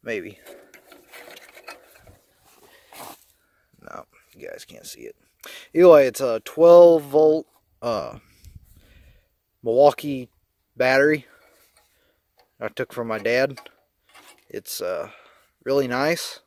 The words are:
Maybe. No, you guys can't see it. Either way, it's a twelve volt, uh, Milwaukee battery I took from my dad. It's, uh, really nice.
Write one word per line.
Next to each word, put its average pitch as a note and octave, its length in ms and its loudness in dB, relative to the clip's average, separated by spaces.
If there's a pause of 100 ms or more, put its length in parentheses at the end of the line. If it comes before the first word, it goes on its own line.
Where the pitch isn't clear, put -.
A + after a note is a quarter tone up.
Maybe. G#2+ 380 -12 (3500)
No, - 240 -20 (300)
you - 140 -20
guys G1+ 160 -20
can't - 220 -20
see - 140 -20
it. A#1+ 140 -20 (580)
Either F3 160 6
way, D3 180 6
it's B2 140 -8
a A#2 180 -6
twelve E3+ 640 4
volt, D#3 420 0 (380)
uh, G#2 340 -8 (1400)
Milwaukee C3 680 0 (460)
battery C3+ 520 0 (1300)
I A2+ 100 -10
took - 220 -12
from A#2 160 -12
my A2 120 -8
dad. B2+ 400 -4 (880)
It's, - 320 -16
uh, F2+ 280 -10 (540)
really C3+ 240 -4
nice. C#3+ 600 -6